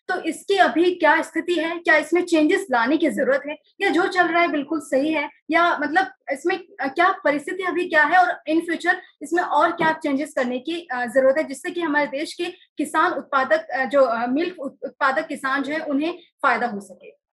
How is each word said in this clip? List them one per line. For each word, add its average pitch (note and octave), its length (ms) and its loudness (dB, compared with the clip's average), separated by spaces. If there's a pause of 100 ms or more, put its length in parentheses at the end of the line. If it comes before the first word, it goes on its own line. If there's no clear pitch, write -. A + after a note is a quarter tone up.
तो F#4 120 -2
इसकी E4 360 -4
अभी F4 380 4
क्या D#4 280 4
स्थिति E4+ 320 -4
है? E4 240 -4
क्या E4 180 2
इसमें E4+ 280 0
changes E4+ 460 2
लाने B3 260 2
की D4 140 2
जरूरत C4+ 360 0
है D4+ 100 -10 (240)
या G4 100 0
जो E4+ 160 2
चल F4+ 200 2
रहा E4+ 160 2
है E4+ 60 2
बिल्कुल D4 320 -4
सही D4 320 -2
है? C#4+ 180 -4 (200)
या E4+ 280 2
मतलब D4+ 280 0 (260)
इसमें, F4+ 320 -4 (160)
अ, C#4 60 -4
क्या E4+ 280 2 (100)
परिस्थिति D4+ 380 -2
अभी F4 260 -2
क्या D4+ 160 4
है E4 140 4
और E4+ 360 2
in E4 60 2
future F4 340 -2 (280)
इसमें E4+ 200 -2
और D#4+ 300 2
क्या D#4+ 200 0
changes D4 420 -4
करने B3 240 -2
की, E4 340 -10
अ, B3 140 -4
जरूरत C4 320 4
है D#4 60 0
जिससे C4+ 260 -12
कि F4 100 -6
हमारे D4 260 0
देश D4+ 280 -6
के F4 100 -6 (340)
किसान D#4+ 340 0
उत्पादक, C#4+ 560 0
अ, C4 160 -2
जो, C4+ 200 4
अ, A#3 220 0
मिल्क D#4+ 340 -2
उत-, - 240 -12
उत्पादक C#4 420 -2
किसान C#4 360 -4
जो C#4 120 -4
है D#4+ 60 -4
उन्हें D4+ 380 -2 (240)
फायदा A#3+ 240 0
हो G3+ 140 -6
सके? - 300 -20 (220)